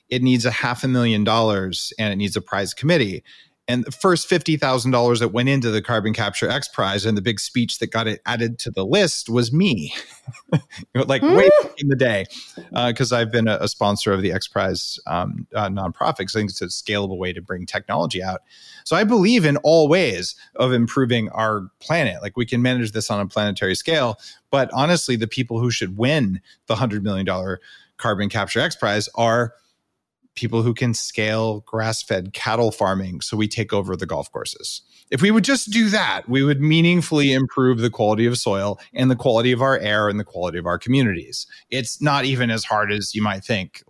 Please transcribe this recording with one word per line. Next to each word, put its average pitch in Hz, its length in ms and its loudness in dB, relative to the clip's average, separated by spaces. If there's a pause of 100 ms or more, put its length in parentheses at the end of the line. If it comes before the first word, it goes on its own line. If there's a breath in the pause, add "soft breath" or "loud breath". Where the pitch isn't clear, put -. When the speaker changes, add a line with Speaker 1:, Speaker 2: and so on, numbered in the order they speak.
Speaker 1:
it 127 120 0
needs 127 240 4
a 120 60 2
half 120 320 -4
a 139 40 -2
million 117 360 2
dollars 104 760 0
and 107 160 -2
it 95 40 -4
needs 98 180 -2
a 107 60 0
prize 98 320 -4
committee. 135 500 0 (460 soft breath)
And 123 160 -2
the 139 60 -10
first 180 360 0
fifty 160 300 0
thousand 131 340 0
dollars 120 300 4
that 117 80 2
went 120 180 0
into 131 240 2
the 107 100 0
Carbon 107 300 0
Capture 101 380 -2
X 135 180 -2
Prize 101 380 -2
and 110 120 2
the 101 40 -2
big 104 180 -2
speech - 400 -4
that 113 120 -4
got 113 180 -2
it 107 160 -6
added 117 340 -2
to 117 120 -8
the 95 140 -4
list 170 440 0
was 120 240 0
me. 147 460 0
<laughs> - 40 -14 (920 loud breath)
Like, 135 260 2
Speaker 2:
Hmm. 320 140 4
Speaker 1:
way - 140 8 (120)
back - 160 -8
in - 120 -2
the 135 60 2
day, 113 300 2 (480 loud breath)
uh, 120 220 0
'cause 123 180 -2
I've 117 180 0
been 113 160 2
a, 107 140 2
a 107 60 0
sponsor 101 460 0
of 95 80 0
the 101 100 0
X - 160 -4
Prize, 95 600 -4
um, - 480 -4
uh, 104 140 -2
nonprofit, 95 560 -4
'cause 95 100 -8
I 110 40 0
think 101 120 -2
it's - 100 -10
a 92 60 -6
scalable 98 500 -4
way 92 160 -6
to - 80 -12
bring 92 240 -10
technology 120 580 -4
out. 92 180 -6 (440 loud breath)
So 156 100 0
I 196 100 2
believe 214 400 4
in 143 120 4
all 156 320 6
ways 120 460 0 (220 loud breath)
of 127 160 2
improving 117 560 2
our 107 400 -2 (100)
planet. 143 420 -2
Like, 101 160 -8
we 123 80 0
can 120 160 -2
manage 123 300 0
this 107 200 -6
on 104 100 -2
a 98 60 -4
planetary 98 480 -2
scale. 135 420 0 (340 loud breath)
But 135 220 2
honestly, 143 420 2
the 110 120 -2
people 117 320 -4
who 120 120 0
should 98 260 -6
win 117 440 0 (260 soft breath)
the 113 80 0
hundred 104 280 -2
million 95 220 -2
dollar 92 340 -4 (380 loud breath)
Carbon 104 320 -2
Capture 104 300 -2
X 156 160 -2
Prize 104 400 -2
are 117 380 2 (840 soft breath)
people 113 280 0
who 117 100 2
can 117 220 0
scale 107 720 -2
grass-fed 110 680 -4
cattle 113 380 0
farming 95 500 -2
so - 160 -6
we 107 100 0
take 107 260 -4
over 95 220 -2
the 87 120 -8
golf 71 240 -6
courses. - 500 -10 (300 soft breath)
If 131 100 -2
we 202 80 6
would 214 140 4
just 269 280 0
do 220 180 2
that, 147 380 -2
we 131 160 2
would 143 160 2
meaningfully 156 760 4
improve 127 460 2
the 117 120 0
quality 107 340 2
of 123 140 2
soil 101 400 -2 (160 loud breath)
and 131 160 2
the 123 40 2
quality 120 360 2
of 120 100 0
our 135 160 2
air 104 320 0
and 101 100 -2
the 101 40 -6
quality 87 340 -6
of 85 80 -6
our 87 140 -2
communities. 117 640 -2 (240 loud breath)
It's 127 320 -8
not 143 240 2
even 123 240 0
as 113 160 -2
hard 104 260 0
as 104 220 -4
you 107 80 -2
might 101 240 -2
think. 95 440 -6